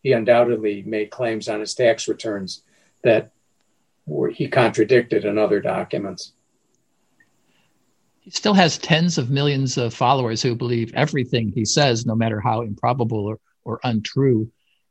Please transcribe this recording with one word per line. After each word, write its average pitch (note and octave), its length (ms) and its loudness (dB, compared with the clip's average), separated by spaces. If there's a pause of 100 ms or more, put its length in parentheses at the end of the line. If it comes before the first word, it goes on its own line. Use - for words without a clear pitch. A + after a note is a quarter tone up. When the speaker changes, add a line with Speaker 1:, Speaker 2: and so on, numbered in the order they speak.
Speaker 1:
he C3 120 2
undoubtedly A2+ 720 2
made G#2+ 260 -4
claims A2+ 400 -6
on G#2+ 100 -4
his G#2+ 160 -8
tax A2+ 320 2
returns G2+ 560 -6 (400)
that - 280 2 (760)
were, D3 240 -4
he - 180 -6
contradicted A2+ 800 4
in G#2 120 0
other G#2 220 2
documents. G2 720 -6 (1900)
Speaker 2:
He F#3 100 -20
still - 220 0
has F3+ 240 4
tens E3 400 0
of B2 120 -2
millions C#3 480 0
of A#2 160 -2
followers B2 480 0
who A#2+ 140 0
believe A#2+ 380 -4
everything A#2+ 580 -2
he G#2+ 140 -2
says, B2+ 400 2
no A2+ 100 -2
matter A2+ 240 -2
how A2+ 220 -2
improbable A#2 640 -2
or, G#2+ 140 -6 (260)
or A#2 180 -8
untrue. A#2 640 0 (420)